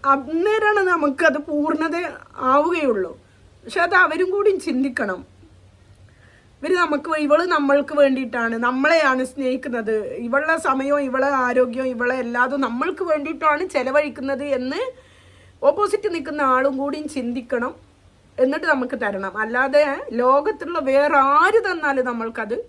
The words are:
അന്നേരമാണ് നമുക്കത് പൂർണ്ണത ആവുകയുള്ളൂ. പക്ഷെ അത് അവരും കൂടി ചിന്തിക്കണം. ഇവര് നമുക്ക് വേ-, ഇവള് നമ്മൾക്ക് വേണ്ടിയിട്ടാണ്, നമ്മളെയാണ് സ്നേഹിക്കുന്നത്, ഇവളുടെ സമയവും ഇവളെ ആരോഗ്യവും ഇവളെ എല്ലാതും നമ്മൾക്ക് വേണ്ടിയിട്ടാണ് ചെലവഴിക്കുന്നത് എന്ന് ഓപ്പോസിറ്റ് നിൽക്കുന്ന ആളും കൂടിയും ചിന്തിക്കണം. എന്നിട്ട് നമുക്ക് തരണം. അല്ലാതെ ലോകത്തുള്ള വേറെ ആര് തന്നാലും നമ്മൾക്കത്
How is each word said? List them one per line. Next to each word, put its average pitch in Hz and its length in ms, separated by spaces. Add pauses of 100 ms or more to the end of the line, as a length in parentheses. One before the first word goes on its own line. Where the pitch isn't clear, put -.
(120)
അന്നേരമാണ് 392 680 (100)
നമുക്കത് 302 560
പൂർണ്ണത 311 480 (560)
ആവുകയുള്ളൂ. 285 600 (520)
പക്ഷെ 349 220
അത് 370 180
അവരും 339 300
കൂടി 403 160 (160)
ചിന്തിക്കണം. 247 520 (1400)
ഇവര് 339 240
നമുക്ക് 294 300
വേ-, 311 140
ഇവള് 302 180 (120)
നമ്മൾക്ക് 285 440
വേണ്ടിയിട്ടാണ്, 247 560 (100)
നമ്മളെയാണ് 269 640
സ്നേഹിക്കുന്നത്, 254 640 (320)
ഇവളുടെ 294 300 (100)
സമയവും 277 420
ഇവളെ 262 200 (180)
ആരോഗ്യവും 254 480
ഇവളെ 247 300
എല്ലാതും 247 420
നമ്മൾക്ക് 302 440
വേണ്ടിയിട്ടാണ് 311 520 (120)
ചെലവഴിക്കുന്നത് 269 680 (140)
എന്ന് 262 220 (880)
ഓപ്പോസിറ്റ് 403 460
നിൽക്കുന്ന 302 280 (120)
ആളും 269 260
കൂടിയും 285 260 (100)
ചിന്തിക്കണം. 240 560 (680)
എന്നിട്ട് 302 300
നമുക്ക് 254 320
തരണം. 196 280 (100)
അല്ലാതെ 262 400 (380)
ലോകത്തുള്ള 311 580 (120)
വേറെ 285 280 (220)
ആര് 415 260
തന്നാലും 285 440
നമ്മൾക്കത് 226 460 (120)